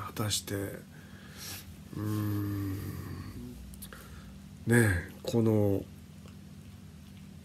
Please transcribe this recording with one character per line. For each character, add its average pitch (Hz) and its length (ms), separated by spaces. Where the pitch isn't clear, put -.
果 - 180
た 101 60
し - 100
て、 101 140
う 98 260
ー 104 40
ん、 101 720
ね 98 40
え、 110 420
こ 117 180
の 104 420